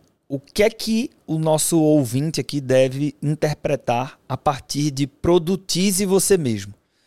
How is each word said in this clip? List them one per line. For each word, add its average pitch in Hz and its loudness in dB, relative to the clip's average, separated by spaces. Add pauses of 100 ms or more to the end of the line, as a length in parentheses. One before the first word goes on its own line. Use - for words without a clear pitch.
(280)
O 139 -6
que - -2
é 220 4
que 220 -2 (160)
o 160 -4
nosso 156 2
ouvinte 147 2
aqui 139 -6
deve 131 0
interpretar 147 -2 (100)
a 131 -6
partir 143 -2
de 139 -2
"produtize 180 0
você 190 2
mesmo"? 107 -4 (340)